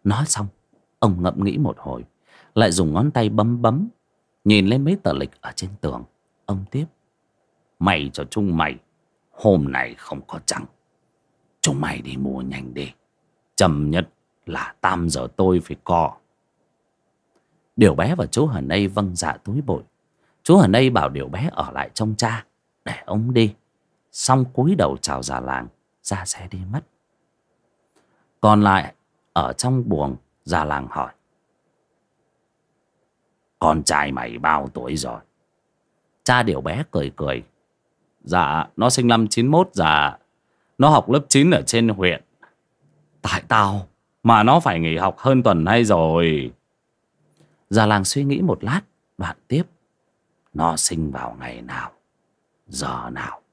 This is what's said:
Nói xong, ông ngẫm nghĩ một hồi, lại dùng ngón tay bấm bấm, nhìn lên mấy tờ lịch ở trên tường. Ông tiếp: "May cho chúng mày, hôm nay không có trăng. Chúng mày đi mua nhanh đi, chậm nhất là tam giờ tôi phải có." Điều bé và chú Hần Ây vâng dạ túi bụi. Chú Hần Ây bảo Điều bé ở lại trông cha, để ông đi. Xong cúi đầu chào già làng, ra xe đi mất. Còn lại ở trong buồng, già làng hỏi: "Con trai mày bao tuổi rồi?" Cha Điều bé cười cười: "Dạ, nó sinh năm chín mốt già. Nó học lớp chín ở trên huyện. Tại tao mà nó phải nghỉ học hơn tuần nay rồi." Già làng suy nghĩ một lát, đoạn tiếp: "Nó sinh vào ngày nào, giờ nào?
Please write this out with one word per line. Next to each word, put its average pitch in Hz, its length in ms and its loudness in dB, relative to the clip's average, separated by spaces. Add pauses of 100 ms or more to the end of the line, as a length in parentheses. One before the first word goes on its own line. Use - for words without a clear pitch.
Nói 104 220 0
xong, 104 220 -4 (520)
ông 90 240 2
ngẫm 90 200 -2
nghĩ 101 140 -2
một 127 220 -2
hồi, 60 260 -12 (500)
lại 107 160 4
dùng 85 220 0
ngón 131 180 0
tay 113 180 0
bấm 113 320 0
bấm, 131 260 0 (560)
nhìn 101 240 6
lên 131 180 2
mấy 190 180 2
tờ 76 100 0
lịch 69 280 -8
ở - 140 -14
trên 92 140 -10 (120)
tường. 60 220 -8 (420)
Ông 95 260 -8
tiếp: 143 140 -6 (920)
"May 82 340 0
cho 78 100 -10
chúng 98 340 -2
mày, 78 200 -2 (540)
hôm 80 400 2
nay 64 260 -6
không 69 300 -14
có - 180 -14
trăng. - 200 -8 (960)
Chúng 69 200 -2
mày 67 200 -6
đi 65 160 -12
mua 65 240 -6
nhanh 65 320 -12
đi, 69 180 -10 (640)
chậm 76 360 2
nhất 85 180 -2 (360)
là - 360 -10
tam 87 280 0
giờ 64 260 -6
tôi 92 240 2
phải 78 240 -10
có." 85 300 0 (1600)
Điều 95 200 6
bé 113 200 0
và 120 100 -2
chú 127 200 0
Hần 87 220 -4
Ây 98 200 2
vâng 98 280 -2
dạ 80 280 -4
túi 117 180 -4
bụi. 104 220 -4 (600)
Chú 175 140 6
Hần 107 140 6
Ây 127 180 4
bảo 80 200 0
Điều 69 180 -8
bé 127 240 -6
ở - 200 -6
lại 69 220 -8
trông 110 220 -2
cha, 113 300 -6 (400)
để - 100 -12 (100)
ông 110 280 -4
đi. 110 220 2 (560)
Xong 131 420 0
cúi 156 240 2
đầu 71 240 0
chào 65 220 -6
già 65 160 -6
làng, 64 280 -6 (360)
ra 95 220 -8
xe 92 260 -10
đi 92 80 -12 (120)
mất. 147 100 -6 (1600)
Còn 107 200 6
lại 95 320 2 (400)
ở 65 200 -2
trong 127 360 -2
buồng, 73 260 -2 (280)
già 78 220 -2
làng 71 240 -4
hỏi: 65 240 -8 (2500)
"Con 80 240 2
trai 73 280 0
mày 60 260 -10
bao 73 360 0
tuổi 67 240 -8
rồi?" 62 220 -8 (1040)
Cha 123 200 4
Điều 78 180 -2
bé 80 300 -6
cười 71 240 -4
cười: 65 280 -6 (800)
"Dạ, 80 520 0
nó 117 140 2
sinh 123 180 0
năm 113 200 4
chín 117 200 0
mốt 170 260 2
già. 76 440 0 (600)
Nó 143 120 6
học 135 200 4
lớp 147 200 2
chín 147 220 4
ở 76 100 2
trên 117 280 0
huyện. 92 340 -2 (1000)
Tại - 260 -6
tao 101 400 0 (360)
mà 113 200 6
nó 139 160 6
phải 101 200 0
nghỉ 80 180 0
học 92 200 -2
hơn 131 260 2
tuần 87 200 4
nay 113 200 4
rồi." 80 680 2 (1160)
Già 107 160 4
làng 104 200 2
suy 139 180 -2
nghĩ 139 180 -2
một 160 220 0
lát, 139 180 -2 (360)
đoạn 90 200 -8 (100)
tiếp: 160 160 0 (880)
"Nó 80 240 0
sinh 80 340 -4
vào 62 280 -10
ngày 60 220 -14
nào, 64 300 -14 (760)
giờ 64 420 -8
nào? 60 320 -12 (120)